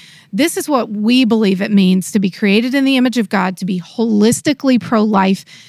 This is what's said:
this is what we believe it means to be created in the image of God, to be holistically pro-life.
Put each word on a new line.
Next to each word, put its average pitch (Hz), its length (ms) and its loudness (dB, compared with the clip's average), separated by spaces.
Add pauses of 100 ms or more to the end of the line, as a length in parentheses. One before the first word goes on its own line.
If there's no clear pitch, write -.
(320)
this 269 240 -2
is 349 140 -6
what 240 220 -2
we 233 340 2
believe 202 360 0
it 214 100 -6
means 185 400 2
to 214 80 0
be 190 100 0
created 226 460 0
in 269 100 0
the 269 100 2
image 247 220 0
of 214 120 -2
God, 185 280 -2
to 185 80 -8
be 180 160 -4
holistically 233 1000 0
pro-life. 202 680 0 (240)